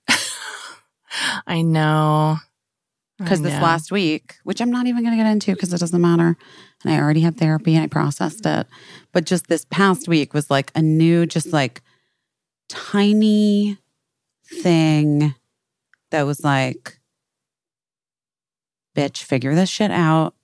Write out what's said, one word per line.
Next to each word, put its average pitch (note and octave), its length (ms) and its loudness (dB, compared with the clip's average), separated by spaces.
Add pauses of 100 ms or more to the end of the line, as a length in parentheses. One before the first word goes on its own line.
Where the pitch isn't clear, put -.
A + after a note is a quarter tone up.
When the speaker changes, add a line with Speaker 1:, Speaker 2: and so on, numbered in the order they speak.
Speaker 1:
<laughs> - 1400 -8
Speaker 2:
I E3+ 160 -2
know. D#3 760 2 (840)
I F#3 80 -8
Speaker 1:
'Cause D#3+ 140 0
this D3 140 -2
Speaker 2:
know. D3 80 -2
Speaker 1:
last E3 280 0
week, F3 440 -4 (100)
which G3+ 160 -6
I'm A#3+ 100 -2
not B3 160 -2
even A#3+ 160 -2
gonna A#3 140 0
get A3 100 2
into G#3 300 0
'cause F3 160 -6
it E3+ 80 -2
doesn't F3 220 0
matter. E3+ 340 4 (480)
And - 80 0
I D3+ 80 2
already D3+ 220 2
had E3 160 0
therapy D#3 360 0
and D#3+ 100 4
I - 20 -2
processed - 580 -4
it. - 220 -2 (460)
But F3 120 0
just F3 220 -2
this D#3+ 240 -2
past F#3+ 360 0
week D#3+ 280 0
was, D3+ 160 -2
like, C#3+ 240 0
a D#3+ 80 0
new, E3 420 4
just, D#3+ 220 -4
like, C3+ 340 -2 (880)
tiny G#3 1080 0 (680)
thing D3+ 880 2 (760)
that D3+ 140 0
was C#3+ 200 -4
like, C3+ 560 -2 (1900)
"Bitch, C#3 280 -4
figure C3+ 320 -2
this F#3 160 2
shit G#3+ 200 -2
out." D#3+ 540 0